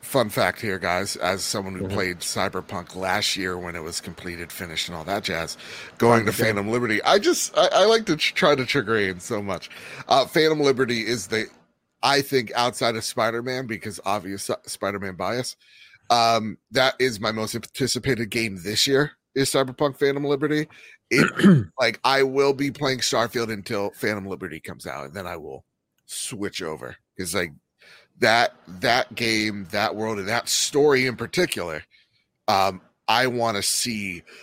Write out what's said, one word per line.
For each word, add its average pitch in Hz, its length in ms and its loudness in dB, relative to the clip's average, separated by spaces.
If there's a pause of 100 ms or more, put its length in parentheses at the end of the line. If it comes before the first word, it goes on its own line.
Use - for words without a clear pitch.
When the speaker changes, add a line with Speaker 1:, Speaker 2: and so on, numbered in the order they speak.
Speaker 1:
fun 117 280 0
fact 98 300 0
here, 95 200 -4
guys, 90 380 -2
as 92 260 -2
someone 95 320 -6
who 92 100 -6
Speaker 2:
Mm-hmm. 95 80 -4
Speaker 1:
played 92 280 -2
Cyberpunk 95 760 -6
last 92 420 -2
year 92 220 -4
when 87 160 -8
it 82 80 -10
was 85 180 -8
completed, 87 500 -10
finished, 82 380 -8
and 87 80 -10
all 78 60 -10
that 98 200 -4
jazz, 82 320 -4 (440)
going 117 260 6
to 107 60 0
Speaker 3:
Fun, 107 80 -2
yeah. 117 140 2
Speaker 1:
Phantom 101 180 -2
Liberty, 117 320 0
I 185 160 6
just, - 360 0
I, 170 160 6
I 185 140 6
like 226 220 4
to 160 80 0
tr-, - 180 0
try 147 220 4
to 123 100 0
trigger 113 320 0
Ian 95 220 -2
so 104 240 -6
much. 92 260 -6 (380)
Uh, 131 180 6
Phantom 156 340 2
Liberty 123 460 2
is 123 220 -4
the, 110 180 -2 (560)
I 135 220 4
think, 127 320 0
outside 120 400 0
of 113 80 -6
Spider-Man, 120 640 -2
because 107 380 -10
obvious 98 440 -4 (160)
Spider-Man 98 500 -6
bias, 104 400 -4 (540)
um, 113 480 4 (140)
that 131 260 2
is 127 220 0
my 110 120 0
most 110 220 -4
anticipated 117 760 -2
game 113 320 -2
this 104 240 0
year 139 240 2 (240)
is 135 160 2
Cyberpunk 131 480 0
Phantom 143 240 2
Liberty. 147 440 0 (440)
It, 143 600 6
Speaker 2:
<clears throat> - 60 -6
Speaker 1:
like, 113 240 2
I 135 200 4
will 139 300 4
be 135 180 -2
playing 131 280 -2
Starfield 117 540 0
until 101 380 -4
Phantom 104 340 -4
Liberty 92 340 -8
comes - 280 -14
out, 69 180 -8
and 71 80 -14
then 92 140 -10
I 87 100 -8
will 71 280 -14 (420)
switch 98 560 -8
over. 69 320 -8 (200)
'Cause, 90 200 -6
like, 87 160 -2 (680)
that, 117 340 4 (140)
that 117 480 0
game, 107 560 0
that 104 240 0
world, 110 240 -4
and 95 80 -6
that 113 220 -2
story 139 560 4
in 123 100 -2
particular, 90 680 -2 (640)
um, 95 320 4 (260)
I 120 200 4
wanna 117 340 0
see 101 600 -4 (200)